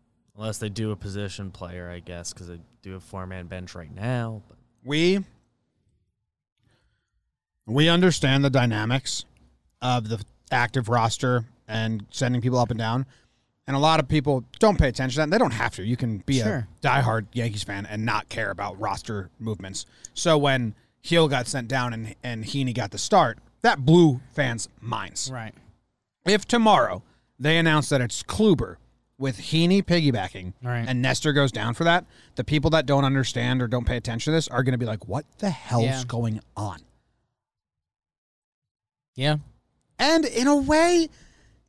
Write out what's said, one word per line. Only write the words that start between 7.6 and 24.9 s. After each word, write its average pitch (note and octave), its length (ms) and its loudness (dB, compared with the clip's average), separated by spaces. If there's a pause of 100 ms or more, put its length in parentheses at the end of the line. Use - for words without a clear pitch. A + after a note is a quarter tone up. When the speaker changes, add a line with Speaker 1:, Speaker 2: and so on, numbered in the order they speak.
Speaker 2:
we C#3+ 220 4
understand D#3+ 560 4
the C#3 60 4
dynamics A#2+ 760 0 (580)
of B2 260 -2
the G#2+ 160 -6 (260)
active C3 380 0
roster A#2 560 2 (240)
and A2 420 -4
sending B2 300 -2
people B2 180 0
up A#2+ 120 2
and A2+ 80 -4
down. A#2 280 -2 (600)
And C#3 100 -2
a C#3 40 2
lot D#3+ 200 4
of C3 80 -2
people C#3 360 0 (140)
don't G#3 200 4
pay D3 100 6
attention B2+ 240 -2
to B2 60 -4
that. D#3 60 4
And D3+ 80 -2
they G#3+ 60 4
don't G3+ 140 2
have A2+ 240 -2
to. F#2 80 -8
You A#2+ 120 0
can A2+ 220 -4
be C3 220 0
Speaker 3:
Sure. A2 260 -2 (160)
Speaker 2:
a - 40 0
diehard A2+ 460 2
Yankees A2+ 300 -4
fan G2+ 240 -8
and G#2+ 180 -6
not G#2+ 240 -2
care G#2+ 220 -6
about G2 300 -8
roster G2+ 580 -6
movements. F#2+ 480 -10 (280)
So D#3+ 220 2
when C3 380 0 (280)
Heel E3 260 4
got C3 180 -2
sent B2 220 -6
down B2 240 -2
and, A2 220 -10 (100)
and A2+ 200 -6
Heaney C3 300 -2
got G#2+ 160 -4
the G#2 80 -12
start, D3+ 400 2 (240)
that F#3+ 220 2
blew D#3 360 6 (120)
fans' A#2+ 360 -4 (120)
minds. A2+ 520 -8